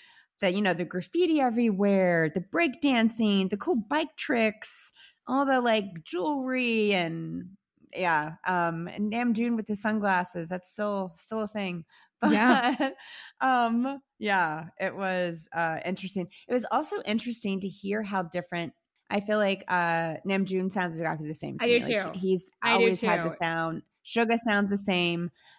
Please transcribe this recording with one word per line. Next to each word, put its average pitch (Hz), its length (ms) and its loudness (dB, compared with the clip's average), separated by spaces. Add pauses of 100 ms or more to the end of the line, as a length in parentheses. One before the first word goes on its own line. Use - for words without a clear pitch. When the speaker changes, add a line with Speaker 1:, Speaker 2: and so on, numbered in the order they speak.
(400)
Speaker 1:
That, 185 140 2
you 202 80 2
know, 190 120 4
the 175 120 -2
graffiti 320 540 0
everywhere, 196 880 4
the 185 100 -2
breakdancing, 226 1120 2
the 208 60 -2
cool 311 200 0
bike 302 400 -2
tricks, - 760 0 (340)
all 262 200 0
the, 269 140 4
like, 208 440 0
jewelry 254 880 0
and, 170 640 -4 (380)
yeah, 160 400 0 (120)
um, 170 420 0
and 208 240 -4
Namjoon 233 440 0
with 220 100 -6
the 208 100 -4
sunglasses, 190 760 0
that's 185 200 -6
still, 202 460 -4
still - 260 -8
a 208 60 -6
thing. 185 400 -6
<laughs> - 340 -20
But, 214 100 6
Speaker 2:
Yeah. 247 580 4 (520)
Speaker 1:
um, 254 580 0 (180)
yeah, 170 500 0 (120)
it 190 160 -2
was, 180 580 -2
uh, 160 300 -2
interesting. 190 440 -4 (200)
It - 60 -4
was 240 160 0
also 302 320 0
interesting 214 580 -2
to 196 80 -6
hear 202 340 -6
how 196 200 -4
different, 170 500 -6 (380)
I 202 100 0
feel 208 180 0
like, 196 300 0
uh, 165 480 0 (100)
Namjoon 190 460 0
sounds 180 220 -2
exactly 160 340 -4
the 156 60 -8
same 147 240 -8
to 220 60 -2
Speaker 2:
I 240 40 2
Speaker 1:
me. 240 120 4
Speaker 2:
do 240 160 -2
Speaker 1:
Like, 190 180 -4
Speaker 2:
too. 190 40 -10
Speaker 1:
he's 185 320 0 (120)
Speaker 2:
I 226 100 2
do 226 120 4
Speaker 1:
always 185 180 2
has 170 220 2
a 165 40 -2
Speaker 2:
too. 160 100 -4
Speaker 1:
sound. 165 440 -4 (220)
Suga 233 340 2
sounds 202 320 2
the 202 80 2
same. 175 520 2 (280)